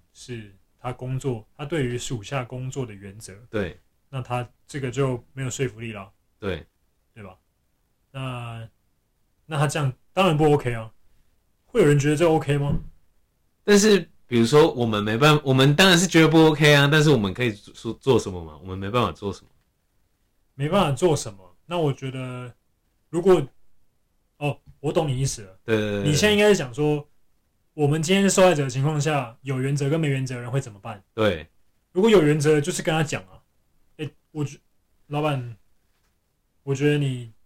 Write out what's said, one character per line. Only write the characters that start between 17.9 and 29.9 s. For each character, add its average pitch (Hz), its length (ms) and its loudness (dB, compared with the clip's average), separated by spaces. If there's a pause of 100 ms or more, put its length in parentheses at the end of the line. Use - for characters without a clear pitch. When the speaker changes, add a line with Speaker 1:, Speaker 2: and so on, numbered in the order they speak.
Speaker 2:
做 123 260 2
什 - 100 -8
么 90 140 -12
吗？ 76 180 -18
我 90 60 -18
们 95 100 -10
没 98 120 -8
办 123 120 -2
法 104 100 0
做 101 200 -10
什 - 100 -14
么。 - 60 -20 (1080)
Speaker 1:
没 139 120 -6
办 190 140 0
法 156 100 0
做 160 240 0
什 107 180 -8
么。 92 160 -20 (160)
那 175 140 -6
我 151 120 0
觉 131 200 -10
得 127 420 -12 (560)
如 165 120 -6
果， 180 200 4 (960)
哦， 147 220 -6 (220)
我 147 100 -4
懂 165 160 0
你 127 100 -4
意 135 80 -2
思 131 180 -6
了。 92 200 -20
Speaker 2:
对， 110 140 0
对， 107 120 -2
对， 104 140 -4
对。 151 80 0
Speaker 1:
你 147 40 0
现 165 120 2
在 214 60 2
应 208 40 2
该 208 120 4
是 202 60 6
想 143 180 -6
说， 147 360 -2 (640)
我 147 140 0
们 156 160 0
今 180 100 0
天 196 80 2
是 196 80 4
受 185 140 4
害 180 100 6
者 147 100 0
的 135 60 -4
情 131 140 -4
况 151 160 0
下， 139 420 -4
有 135 200 -6
原 135 140 -2
则 139 140 -2
跟 160 100 -2